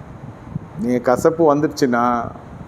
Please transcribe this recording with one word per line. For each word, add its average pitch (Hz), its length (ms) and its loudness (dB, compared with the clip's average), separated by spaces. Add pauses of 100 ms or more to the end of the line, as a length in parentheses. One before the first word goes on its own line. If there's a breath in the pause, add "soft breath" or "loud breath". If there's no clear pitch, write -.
(800)
நீங்க 120 200 0
கசப்பு 147 560 4
வந்துடுச்சுன்னா, 123 720 0 (400)